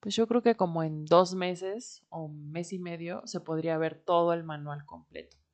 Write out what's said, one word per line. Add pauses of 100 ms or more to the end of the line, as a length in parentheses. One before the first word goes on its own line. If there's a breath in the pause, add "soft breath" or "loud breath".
pues
yo
creo
que
como
en
dos
meses
o
un
mes
y
medio
se
podría
ver
todo
el
manual
completo. (180)